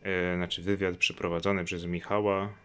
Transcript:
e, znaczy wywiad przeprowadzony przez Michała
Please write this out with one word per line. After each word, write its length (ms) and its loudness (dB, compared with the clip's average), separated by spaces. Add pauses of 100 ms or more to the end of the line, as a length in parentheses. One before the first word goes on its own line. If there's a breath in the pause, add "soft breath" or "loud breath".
e, 320 0
znaczy 260 -2
wywiad 360 0
przeprowadzony 640 0
przez 220 -6
Michała 680 0 (120)